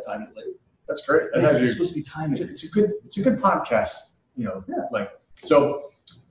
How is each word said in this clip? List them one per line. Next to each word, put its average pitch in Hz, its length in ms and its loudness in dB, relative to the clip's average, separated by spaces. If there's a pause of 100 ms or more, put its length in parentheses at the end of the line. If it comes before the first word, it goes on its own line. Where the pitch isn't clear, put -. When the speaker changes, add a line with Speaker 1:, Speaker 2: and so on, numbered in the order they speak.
Speaker 1:
timed - 240 -10
it - 80 -20
late. - 180 -12 (320)
Speaker 2:
That's - 180 -6
great. - 180 4 (100)
That's - 100 4
Speaker 1:
Man, 151 120 6
Speaker 2:
actually 127 100 4
Speaker 1:
you're 113 80 2
supposed - 200 -2
to 151 60 -6
be - 40 -8
timing 156 300 -6
Speaker 2:
it's - 80 -4
a, - 40 -2
Speaker 1:
it. - 60 -10
Speaker 2:
it's - 120 -14
a 160 60 -10
good, 208 240 2 (120)
it's - 120 -12
a 190 60 -4
good 254 180 2
podcast, - 720 0 (260)
you 117 80 -4
know, 95 220 -6
Speaker 1:
Yeah. - 80 -6 (160)
Speaker 2:
like, 101 180 -4 (340)
so - 460 2 (420)